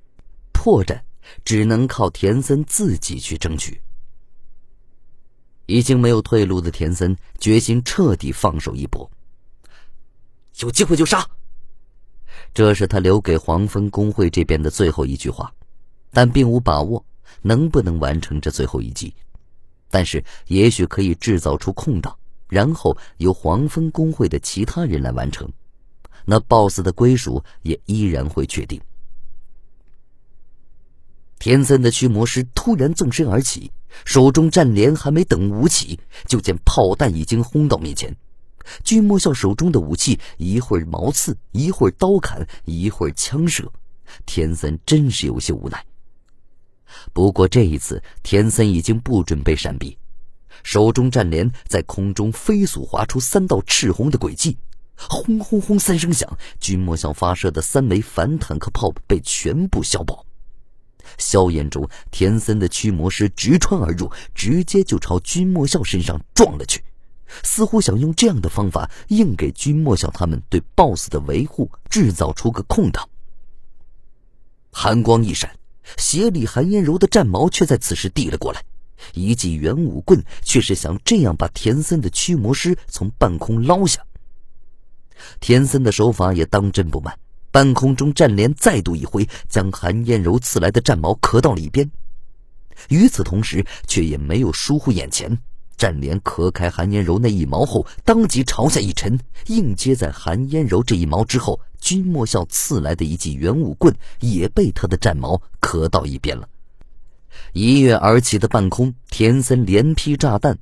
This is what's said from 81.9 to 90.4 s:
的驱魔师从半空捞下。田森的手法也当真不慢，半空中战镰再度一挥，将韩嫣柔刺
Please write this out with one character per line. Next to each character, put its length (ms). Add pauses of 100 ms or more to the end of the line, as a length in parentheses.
的 100
驱 240
魔 180
师 240 (120)
从 300
半 200
空 240
捞 240
下。 180 (1300)
田 280
森 160
的 100
手 180
法 220
也 140
当 260
真 160
不 120
慢， 180 (320)
半 240
空 200
中 200
战 200
镰 200
再 260
度 160
一 80
挥， 240 (200)
将 220
韩 340
嫣 180
柔 160
刺 220